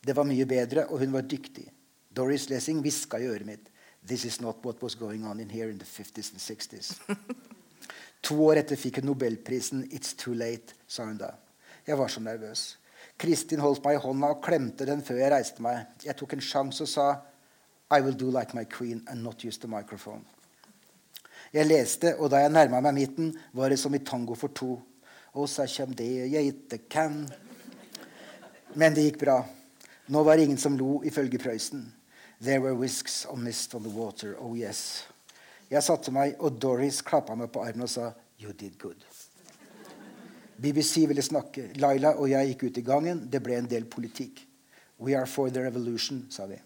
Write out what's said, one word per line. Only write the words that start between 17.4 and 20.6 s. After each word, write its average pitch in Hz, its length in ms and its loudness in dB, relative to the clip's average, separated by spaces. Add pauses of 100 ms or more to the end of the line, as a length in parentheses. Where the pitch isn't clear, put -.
"I 143 120 8
will 135 160 0
do 131 120 -2
like 123 240 -2
my 113 120 -6
queen 117 440 -8
and 120 140 -8
not 117 220 -10
use 110 140 -8
the 120 80 -12
microphone." 104 540 -10 (1300)